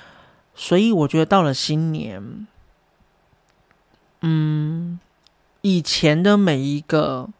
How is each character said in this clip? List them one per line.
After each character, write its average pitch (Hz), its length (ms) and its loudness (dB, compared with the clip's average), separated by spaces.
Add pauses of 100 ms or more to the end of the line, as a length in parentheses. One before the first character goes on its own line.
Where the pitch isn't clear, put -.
(540)
所 - 240 0
以 226 140 4
我 160 160 2
觉 160 120 0
得 160 60 4
到 196 160 4
了 147 120 0
新 156 400 -2
年， 117 540 -10 (1700)
嗯， 160 800 -2 (600)
以 190 200 0
前 151 400 0
的 208 160 4
每 185 220 2
一 143 220 -2
个 147 480 -2 (100)